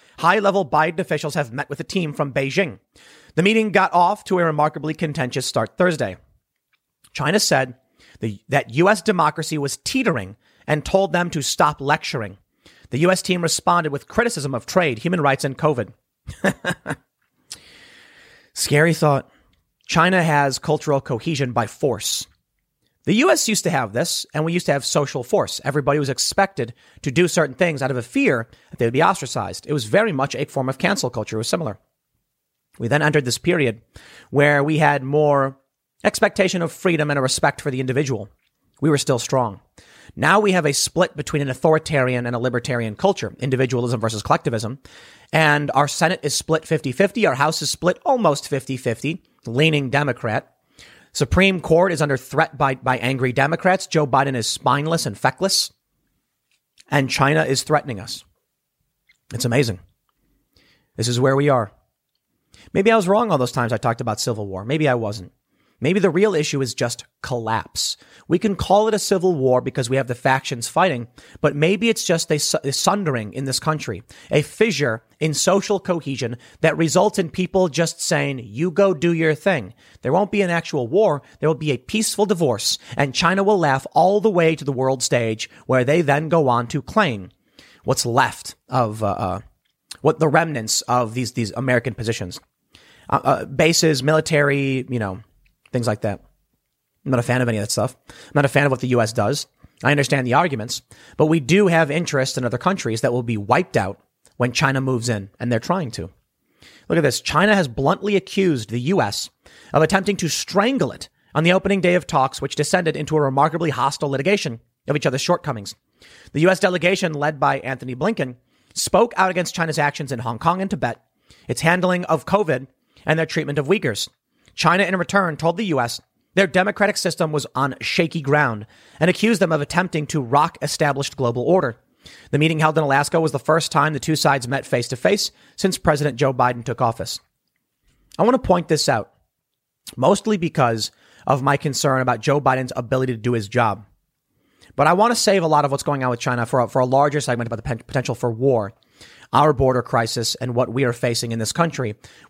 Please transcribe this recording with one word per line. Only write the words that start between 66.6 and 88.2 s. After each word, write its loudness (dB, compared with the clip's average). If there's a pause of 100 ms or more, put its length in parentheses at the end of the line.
is -4
just -4 (180)
collapse. -4 (300)
We 2
can -2
call 2
it 0
a 0
civil 2
war 2
because -4
we 0
have 0
the -4
factions -2
fighting, 0 (340)
but 2
maybe 2
it's -2
just 0
a 0
su-, -2
a -4
sundering -2
in -6
this -4
country, -4 (260)
a 4
fissure 0 (160)
in 0
social 2
cohesion -4 (240)
that 2
results 2
in -2
people 0
just -2
saying, -2
"You -4
go 4
do 0
your 2
thing." -2 (300)
There -2
won't 0
be 2
an 0
actual -2
war. 2 (160)
There 0
will 2
be -2
a -2
peaceful -2
divorce, 0 (180)
and 0
China 2
will 4
laugh 0
all 4
the 4
way 2
to -8
the -2
world 0
stage, -2 (160)
where 2
they 2
then 0
go 2
on 2
to -4
claim -2 (540)
what's 0
left 0 (160)